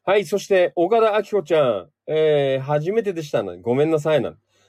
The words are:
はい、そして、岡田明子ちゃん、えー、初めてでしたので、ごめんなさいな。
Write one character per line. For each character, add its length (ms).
は 120
い、 80
そ 140
し 80
て、 280
岡 260
田 180
明 220
子 20
ち 120
ゃ 80
ん、 280
え 540
ー、 20
初 300
め 100
て 100
で 100
し 80
た 120
の 100
で、 80
ご 140
め 100
ん 60
な 80
さ 180
い 60
な。 120